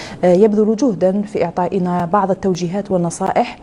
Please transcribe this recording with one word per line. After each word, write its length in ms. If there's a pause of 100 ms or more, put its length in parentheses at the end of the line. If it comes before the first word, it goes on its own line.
(240)
آه، 80
يبذل 440
جهداً 460
في 220
إعطائنا 600
بعض 260
التوجيهات 600
والنصائح، 720